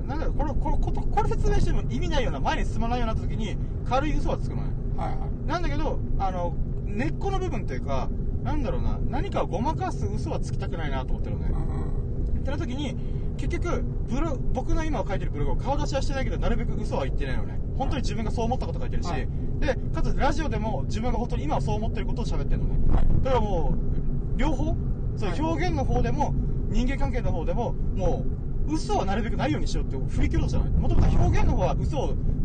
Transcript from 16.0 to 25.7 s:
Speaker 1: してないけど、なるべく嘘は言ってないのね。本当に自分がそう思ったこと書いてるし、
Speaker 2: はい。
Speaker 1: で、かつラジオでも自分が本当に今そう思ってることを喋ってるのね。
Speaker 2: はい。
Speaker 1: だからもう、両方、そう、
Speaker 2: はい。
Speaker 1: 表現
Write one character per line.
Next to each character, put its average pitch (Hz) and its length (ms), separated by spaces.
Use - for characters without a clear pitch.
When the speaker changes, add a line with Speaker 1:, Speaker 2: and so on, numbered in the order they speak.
Speaker 1:
し 262 60
て 269 60
な 269 80
い - 40
け 226 40
ど、 233 80
な 254 120
る 233 80
べ - 80
く - 100
嘘 - 220
は 139 80
言 - 80
っ - 40
て 151 80
な 131 80
い - 40
の - 60
ね。 - 160
本 269 120
当 311 60
に 240 80
自 208 100
分 214 100
が - 80
そ 233 120
う - 20
思 254 120
っ - 20
た - 80
こ 254 60
と - 60
書 - 60
い - 40
て - 80
る - 60
し、 - 60
Speaker 2:
は - 80
い。 - 100
Speaker 1:
で、 262 100
か 320 80
つ - 160
ラ 254 140
ジ 311 120
オ 285 60
で 220 80
も 214 300
自 208 140
分 247 100
が 226 60
本 214 120
当 233 80
に 233 60
今 254 180
そ 214 120
う - 20
思 214 140
っ - 20
て - 80
る - 60
こ - 80
と - 80
を - 40
喋 - 180
っ - 20
て - 100
る - 40
の 143 80
ね。 - 280
Speaker 2:
は - 60
い。 - 40
Speaker 1:
だ 262 80
か 254 40
ら 226 60
も - 320
う、 - 40
両 294 120
方、 311 240
そ - 100
う、 - 20
Speaker 2:
は - 60
い。 277 60
Speaker 1:
表 330 260
現 349 80